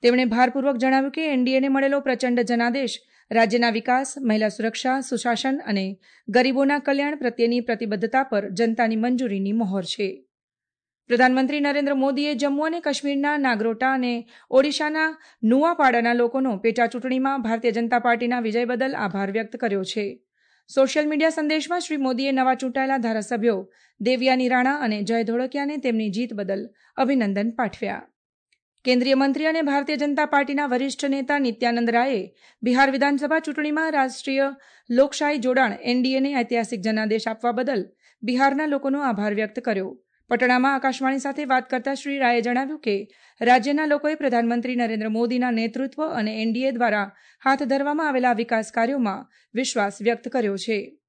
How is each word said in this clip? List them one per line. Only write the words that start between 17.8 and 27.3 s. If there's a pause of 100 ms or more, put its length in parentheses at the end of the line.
પાર્ટીના
વિજય
બદલ
આભાર
વ્યક્ત
કર્યો
છે. (520)
સોશિયલ
મીડિયા
સંદેશમાં
શ્રી
મોદીએ
નવા
ચૂંટાયેલા
ધારાસભ્યો (300)
દેવયાની
રાણા
અને
જય
ધોળકિયાને
તેમની
જીત
બદલ (280)
અભિનંદન